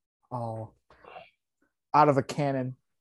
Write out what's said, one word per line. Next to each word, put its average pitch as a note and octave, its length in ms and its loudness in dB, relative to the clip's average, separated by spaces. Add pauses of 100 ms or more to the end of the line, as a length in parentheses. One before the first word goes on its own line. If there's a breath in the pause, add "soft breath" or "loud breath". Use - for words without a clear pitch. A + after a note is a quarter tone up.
(300)
Oh, A2+ 420 -10 (1200 loud breath)
out D3+ 140 6
of C3+ 100 4
a C3+ 40 4
cannon C3+ 540 -4 (240)